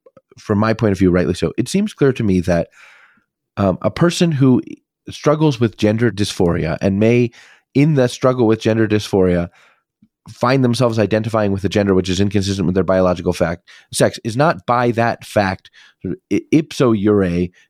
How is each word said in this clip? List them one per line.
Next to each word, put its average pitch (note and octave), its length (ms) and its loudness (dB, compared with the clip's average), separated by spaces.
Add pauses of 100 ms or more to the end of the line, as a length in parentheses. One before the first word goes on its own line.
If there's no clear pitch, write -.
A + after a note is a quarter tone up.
(380)
from G#2 220 -2
my A2 140 2
point G#2+ 200 2
of F2+ 60 -2
view, F2+ 120 4
rightly F2+ 220 0
so, - 240 -4
it B2 100 -4
seems G3+ 260 -2
clear C3+ 200 0
to B2 100 -6
me F#2+ 180 2
that, E2+ 280 -2 (880)
um, F#2+ 240 0
a G#2 100 -2
person E3+ 400 0
who C3 300 4 (480)
struggles D3+ 500 0
with A2+ 180 -2
gender A2 340 0
dysphoria F2 680 -2
and G2 180 0
may, A#2+ 320 2 (420)
in D3 220 2
the B2+ 120 2
struggle B2+ 400 0
with A2 140 2
gender A2 260 0
dysphoria, F#2 640 0 (800)
find C3 340 -2
themselves A#2+ 360 0
identifying G#2+ 520 0
with F#2+ 140 -4
a F#2 40 -2
gender G2 260 0
which F#2 120 0
is F2+ 140 -2
inconsistent G2 460 -2
with F2+ 80 -2
their F#2+ 80 0
biological F2+ 500 0
fact, E2+ 340 -4 (240)
sex, - 320 0
is A2 140 -6
not D3 300 -2
by A#2+ 240 0
that A2+ 340 -4
fact F#2+ 440 -2 (640)
i-, G2+ 100 0 (100)
ipso C#3 440 0
jure F#2+ 520 0 (220)